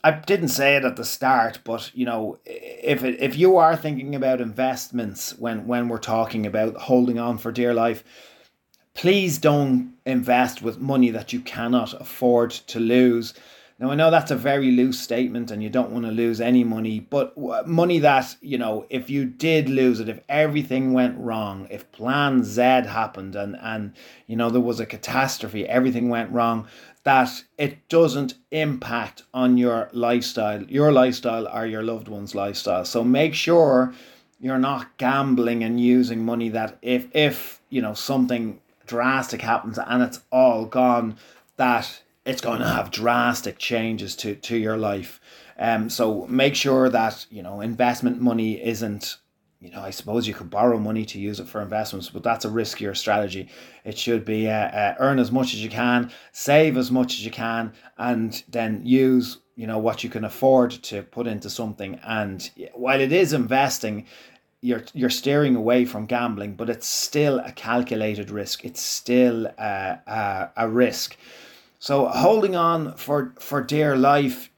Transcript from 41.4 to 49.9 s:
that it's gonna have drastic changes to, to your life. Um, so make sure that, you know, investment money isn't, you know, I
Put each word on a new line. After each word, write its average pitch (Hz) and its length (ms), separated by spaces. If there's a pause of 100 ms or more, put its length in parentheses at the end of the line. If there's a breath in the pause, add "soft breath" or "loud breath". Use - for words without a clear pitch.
that 120 460 (240)
it's 127 160
gonna 117 260
have 110 220
drastic 120 640
changes 113 600
to, 101 180
to 117 240
your 107 180
life. 101 420 (400 loud breath)
Um, 110 300
so 110 380
make 135 280
sure 131 360
that, 113 400
you 104 120
know, 98 200
investment 120 580
money 113 420
isn't, 107 540 (440)
you 87 100
know, - 100
I 95 100